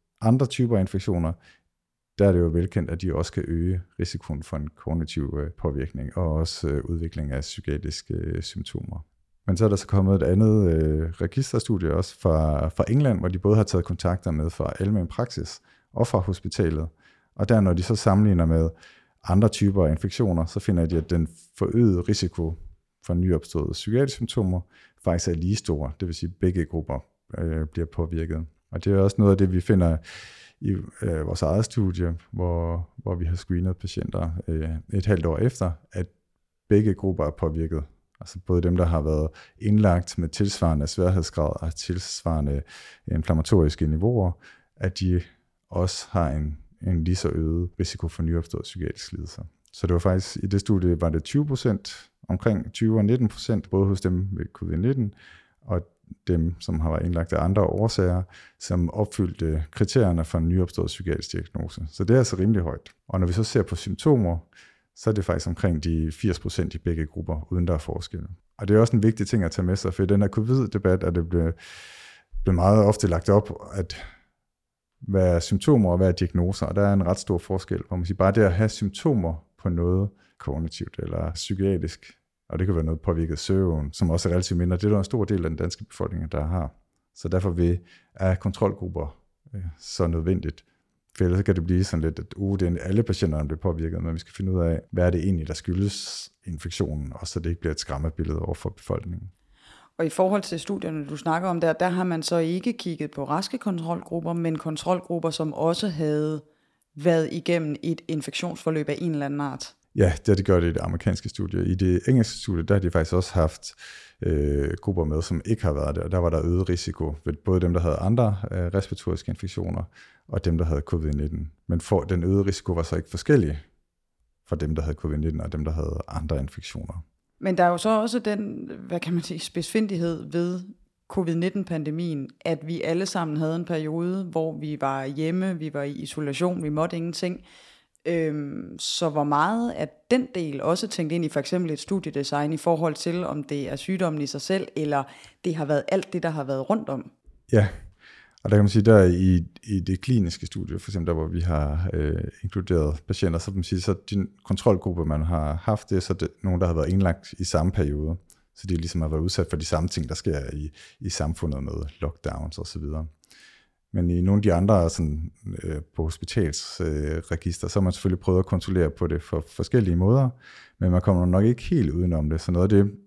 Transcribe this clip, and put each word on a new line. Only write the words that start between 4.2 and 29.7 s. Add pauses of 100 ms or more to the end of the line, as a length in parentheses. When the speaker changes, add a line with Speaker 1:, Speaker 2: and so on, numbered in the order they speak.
Speaker 1:
for
en
kognitiv,
øh,
påvirkning,
og
også,
øh,
udvikling
af
psykiatriske,
øh,
symptomer. (420)
Men
så
er
der
så
kommet
et
andet,
øh,
registerstudie
også
fra,
fra
England,
hvor
de
både
har
taget
kontakter
med
fra
almen
praksis (320)
og
fra
hospitalet. (480)
Og
der,
når
de
så
sammenligner
med (540)
andre
typer
af
infektioner,
så
finder
de,
at
den (300)
forøgede
risiko (520)
for
nyopståede
psykiatriske
symptomer (440)
faktisk
er
lige
stor.
Det
vil
sige,
at
begge
grupper, (340)
øh,
bliver
påvirket. (240)
Og
det
er
også
noget
af
det,
vi
finder (640)